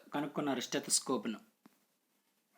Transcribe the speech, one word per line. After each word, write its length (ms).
కనుక్కున్నారు 460
స్టెథోస్కోప్ను. 800